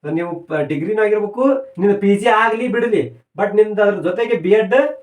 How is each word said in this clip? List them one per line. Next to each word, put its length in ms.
So 100
ನೀವು 320
ಪ-, 60
ಡಿಗ್ರಿನೂ 400
ಆಗಿರ್ಬೇಕು, 460
ನಿಮ್ದು 200
ಪಿ 180
ಜಿ 120
ಆಗ್ಲಿ 400
ಬಿಡ್ಲಿ, 720
but 180
ನಿಮ್ದು 260
ಅದ್ರ 180
ಜೊತೆಗೆ 360
ಬಿ 140
ಎಡ್ 240